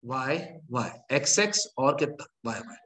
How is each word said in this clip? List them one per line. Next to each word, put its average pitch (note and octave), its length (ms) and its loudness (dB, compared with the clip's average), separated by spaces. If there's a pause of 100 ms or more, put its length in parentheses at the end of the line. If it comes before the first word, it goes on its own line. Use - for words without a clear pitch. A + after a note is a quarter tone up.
वाईवाई। C3 1120 -4
एक्सएक्स - 520 2 (100)
और C#3 220 4
कितना? D3 260 0 (200)
वाईवाई। A#2 400 -6